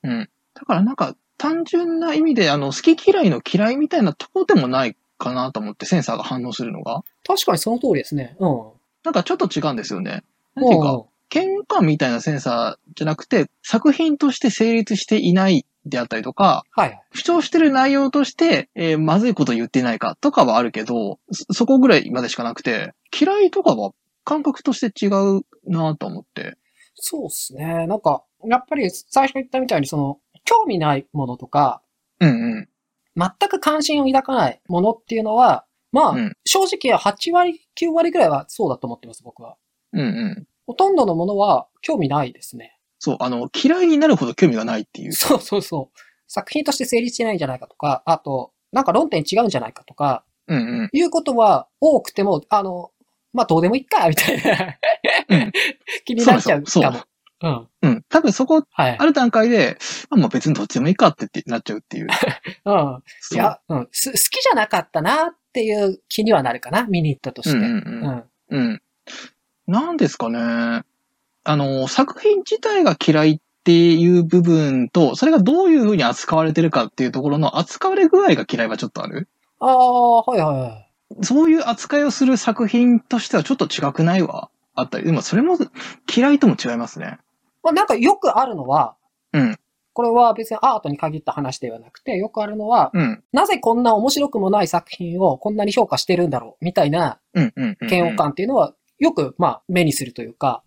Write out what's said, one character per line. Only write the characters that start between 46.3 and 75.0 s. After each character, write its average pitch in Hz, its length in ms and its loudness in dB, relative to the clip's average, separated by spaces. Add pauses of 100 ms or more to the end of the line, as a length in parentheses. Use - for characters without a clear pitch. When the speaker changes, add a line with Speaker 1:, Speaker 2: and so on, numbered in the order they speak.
Speaker 2:
品 302 120 -4
と 285 80 -2
し - 40 -4
て 262 80 -4
成 233 160 0
立 240 140 -6
し - 20 -12
て 240 80 -4
な 214 80 -2
い 190 40 -4
ん - 20 -6
じ 156 60 -4
ゃ - 20 -4
な 131 100 -8
い - 20 -18
か - 80 -20
と - 80 -20
か、 139 300 -4
あ 165 140 0
と、 131 340 -8 (180)
な 262 120 0
ん - 20 -2
か 240 80 0
論 302 160 2
点 156 180 -2
違 190 120 -2
う 240 60 4
ん 214 40 0
じ 156 80 -4
ゃ 123 40 0
な 113 80 -8
い 117 40 -14
か - 120 -20
と - 100 -20
か、 139 300 -2 (220)
Speaker 1:
う 165 80 -2
ん 139 40 0
う - 20 0 (240)
ん。 196 80 -8
Speaker 2:
い 302 100 2
う 339 80 0
こ 330 120 -2
と 269 120 -4
は 202 340 4 (120)
多 294 220 4
く - 80 -16
て 202 120 -4
も、 185 280 0
あ 202 120 2
の、 180 280 -10 (420)
ま 240 120 0
あ、 - 20 -2
ど 160 100 2
う 165 60 4
で 175 60 2
も 233 80 2
い 269 40 -2
い - 60 -20
か、 - 220 2
み 156 60 2
た - 180 0
い - 100 -4
な、 151 340 -2 (520)
Speaker 1:
う 190 80 6
ん。 208 160 0 (260)
Speaker 2:
<laughs> - 260 -12
気 240 100 -6
に 233 100 0
な 233 140 8
っ - 40 -2
ち 185 100 0
ゃ 147 40 4
う - 20 -2
か - 20 -2
も。 143 60 -12
Speaker 1:
そ - 140 2
う - 20 4
な 135 80 2
ん - 20 -10
で 120 60 -10
す - 20 -12
よ。 - 40 -20
そ - 40 -20
う。 - 0 - (320)
Speaker 2:
う 170 80 -4
ん。 117 200 -6 (140)
Speaker 1:
う 165 60 4
ん。 - 200 0
多 320 120 4
分 269 120 2
そ 262 140 -2
こ、 311 240 2
Speaker 2:
は 135 180 0
い。 120 100 -2
Speaker 1:
あ 294 80 2
る 320 60 4
段 247 180 2
階 226 180 2
で、 208 300 2 (320)
あ、 285 60 0
ま 160 100 4
あ、 - 20 -2
別 131 200 -2
に 156 60 2
ど - 100 -4
っ - 20 -8
ち - 80 -14
で 120 60 -2
も 143 80 0
い 190 40 2
い - 40 2
か 214 120 2
っ 151 60 -2
て、 - 120 -10
っ - 20 -16
て - 180 -10
な 117 140 -6
っ - 20 -20
ち - 80 -12
ゃ 107 40 -6
う 107 40 -10
っ - 40 -12
て - 140 -16
い 160 60 -8
う。 160 60 -8
Speaker 2:
<laughs> - 560 -6
う 202 80 -4
ん。 139 300 -2 (180)
Speaker 1:
そ - 120 -14
う。 - 20 -8
Speaker 2:
い - 40 -4
や、 214 300 0
う 156 80 -4
ん。 123 160 -6
す-、 - 180 -6
好 226 60 -6
き - 260 -2
じ 539 80 2
ゃ 370 40 4
な 214 120 0
か 185 140 -2
っ - 100 -14
た 156 120 -2
な 302 260 0
っ 330 80 -12 (160)
て 247 100 -2
い 214 220 0
う 190 240 -2
気 214 160 -4
に 220 80 4
は 151 100 4
な 123 100 -2
る 123 80 -8
か 123 100 -16
な、 214 140 0
見 190 160 0
に 156 100 0
行 131 80 -4
っ - 20 -20
た 131 120 -10
と 120 100 -16
し 156 80 -2
て。 135 60 2
Speaker 1:
う 110 40 2
ん 104 40 2
う - 20 0
ん 120 40 -2
う - 0 -
ん。 113 320 -6
Speaker 2:
う 139 60 -4
ん。 120 160 -6 (240)
Speaker 1:
う 139 120 -2 (140)
ん。 - 80 -12 (840)
な 269 240 0
ん 330 40 -4
で 220 120 2
す - 80 -6
か 117 140 -6
ね。 117 520 -4 (600)
あ 151 120 0
の、 135 300 -2
作 - 340 -2
品 415 180 4
自 415 200 -4
体 415 260 0
が 180 160 4
嫌 156 240 2
い 156 100 6
っ 156 60 -6 (240)
て 170 280 6
い 175 260 6
う 170 60 4
部 180 180 4
分 147 460 2
と、 151 260 2